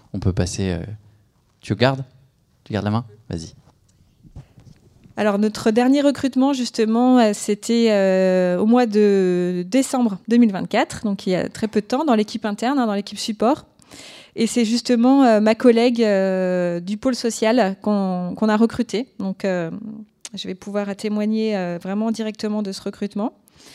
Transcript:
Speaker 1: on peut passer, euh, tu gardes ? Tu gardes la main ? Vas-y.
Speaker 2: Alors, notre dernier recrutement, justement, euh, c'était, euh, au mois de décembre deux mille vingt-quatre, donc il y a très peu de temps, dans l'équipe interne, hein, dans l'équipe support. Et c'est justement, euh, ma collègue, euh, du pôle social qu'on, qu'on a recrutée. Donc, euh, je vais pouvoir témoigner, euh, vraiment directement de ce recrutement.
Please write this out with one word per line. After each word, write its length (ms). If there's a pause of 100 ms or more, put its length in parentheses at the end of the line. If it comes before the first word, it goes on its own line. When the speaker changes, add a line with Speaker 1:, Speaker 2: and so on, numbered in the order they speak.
(120)
Speaker 1:
on 80
peut 140
passer, 380
euh, 100 (800)
tu 120
gardes ? 300 (600)
Tu 100
gardes 100
la 60
main ? 160 (240)
Vas-y. 240 (1600)
Speaker 2:
Alors, 220
notre 320
dernier 320
recrutement, 500
justement, 640
euh, 140
c'était, 560
euh, 720
au 80
mois 180
de 840
décembre 520 (100)
deux 80
mille 160
vingt-quatre, 520
donc 220
il 40
y 60
a 120
très 200
peu 120
de 60
temps, 180
dans 100
l'équipe 300
interne, 340
hein, 80
dans 80
l'équipe 240
support. 460 (720)
Et 100
c'est 200
justement, 580
euh, 160
ma 140
collègue, 480
euh, 800
du 180
pôle 160
social 640
qu'on, 560
qu'on 140
a 80
recrutée. 500 (100)
Donc, 260
euh, 260 (640)
je 140
vais 60
pouvoir 420
témoigner, 600
euh, 260
vraiment 280
directement 520
de 100
ce 80
recrutement. 540 (400)